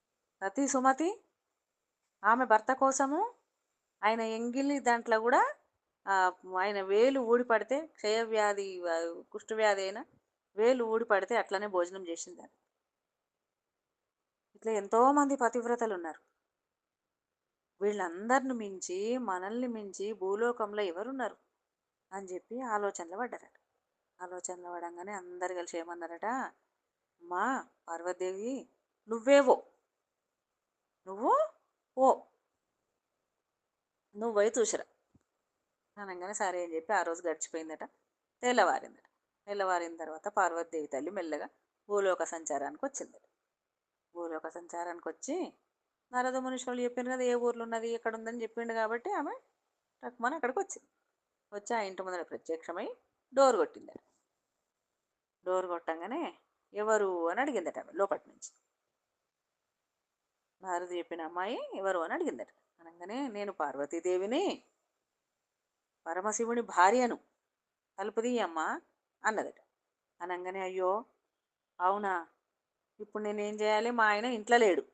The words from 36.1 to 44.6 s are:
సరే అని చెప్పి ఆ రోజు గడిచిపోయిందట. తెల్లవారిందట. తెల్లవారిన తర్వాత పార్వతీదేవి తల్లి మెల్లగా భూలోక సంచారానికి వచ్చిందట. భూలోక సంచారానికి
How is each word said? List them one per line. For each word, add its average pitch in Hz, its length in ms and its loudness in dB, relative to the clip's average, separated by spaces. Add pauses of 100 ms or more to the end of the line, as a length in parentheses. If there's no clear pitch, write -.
సరే 185 280 -2
అని 170 120 -6
చెప్పి 160 180 -2
ఆ 190 100 4
రోజు 170 200 -4
గడిచిపోయిందట. 160 640 -6 (580)
తెల్లవారిందట. 233 640 2 (400)
తెల్లవారిన 185 500 -2
తర్వాత 160 320 -8
పార్వతీదేవి 170 580 0
తల్లి 143 240 -4
మెల్లగా 170 380 -6 (400)
భూలోక 196 360 2
సంచారానికి 151 600 -6
వచ్చిందట. - 400 -10 (920)
భూలోక 165 340 -6
సంచారానికి 175 600 -10